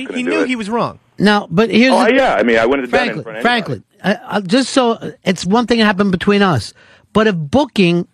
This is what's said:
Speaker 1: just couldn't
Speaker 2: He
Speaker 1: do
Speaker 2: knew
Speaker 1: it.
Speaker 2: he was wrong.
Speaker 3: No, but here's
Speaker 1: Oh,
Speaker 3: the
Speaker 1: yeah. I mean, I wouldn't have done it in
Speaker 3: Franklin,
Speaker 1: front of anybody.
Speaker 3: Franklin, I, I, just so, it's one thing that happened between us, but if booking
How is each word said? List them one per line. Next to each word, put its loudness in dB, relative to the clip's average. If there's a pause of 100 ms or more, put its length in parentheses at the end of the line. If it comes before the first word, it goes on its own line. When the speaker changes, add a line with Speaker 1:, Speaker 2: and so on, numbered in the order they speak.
Speaker 1:
just -12
couldn't -10
Speaker 2:
He -6
Speaker 1:
do -4
Speaker 2:
knew -2
Speaker 1:
it. -4
Speaker 2:
he -4
was -8
wrong. -4 (180)
Speaker 3:
No, 2
but 0
here's 4
Speaker 1:
Oh, 2
Speaker 3:
the 2
Speaker 1:
yeah. 2
I 0
mean, 2
I 2
wouldn't -2
have -6
done 0
it -6
in -10
Speaker 3:
Franklin, -12
Speaker 1:
front -12
of -4
anybody. -2
Speaker 3:
Franklin, -20 (200)
I, -4
I, 0
just 0
so, 0 (120)
it's -2
one 2
thing 2
that 4
happened 2
between 0
us, 0 (380)
but 2
if 2
booking 0